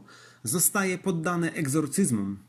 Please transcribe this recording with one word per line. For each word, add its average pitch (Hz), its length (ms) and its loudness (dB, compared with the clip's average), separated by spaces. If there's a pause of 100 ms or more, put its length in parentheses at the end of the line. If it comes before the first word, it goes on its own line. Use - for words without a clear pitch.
(440)
zostaje 180 540 0
poddany 170 560 -2
egzorcyzmom 135 840 0 (120)